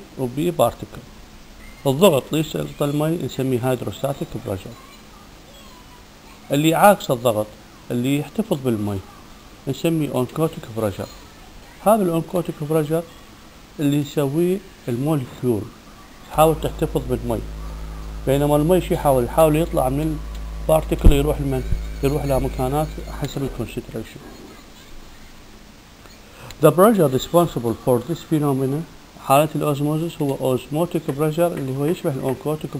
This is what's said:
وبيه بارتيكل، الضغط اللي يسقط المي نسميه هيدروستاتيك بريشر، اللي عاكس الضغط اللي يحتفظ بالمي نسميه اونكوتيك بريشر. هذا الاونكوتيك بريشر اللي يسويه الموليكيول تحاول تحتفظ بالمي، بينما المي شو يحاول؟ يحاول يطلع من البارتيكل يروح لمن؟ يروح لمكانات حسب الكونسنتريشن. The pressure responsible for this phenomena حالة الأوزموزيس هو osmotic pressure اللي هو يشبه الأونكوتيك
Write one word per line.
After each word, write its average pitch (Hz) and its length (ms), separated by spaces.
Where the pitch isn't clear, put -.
وبيه 135 320
بارتيكل، 117 500
الضغط 143 440
اللي 151 80
يسقط 151 420
المي 151 440
نسميه 131 460
هيدروستاتيك 131 560
بريشر، 101 220
اللي 151 240
عاكس 185 360
الضغط 117 360
اللي 127 280
يحتفظ 156 460
بالمي 104 340
نسميه 156 440
اونكوتيك 143 520
بريشر. 104 300
هذا 208 180
الاونكوتيك 165 520
بريشر 160 340
اللي 143 180
يسويه 151 600
الموليكيول 123 760
تحاول 156 300
تحتفظ 147 480
بالمي، 117 300
بينما 143 280
المي 165 260
شو - 120
يحاول؟ 139 300
يحاول 156 320
يطلع 156 340
من 151 300
البارتيكل 160 500
يروح 143 300
لمن؟ 135 220
يروح 139 220
لمكانات 135 640
حسب 139 220
الكونسنتريشن. 117 760
The 151 100
pressure 185 460
responsible 131 580
for 123 140
this 165 120
phenomena 143 500
حالة 147 300
الأوزموزيس 151 640
هو 135 360
osmotic 160 640
pressure 156 200
اللي 143 380
هو 143 80
يشبه 175 260
الأونكوتيك 135 580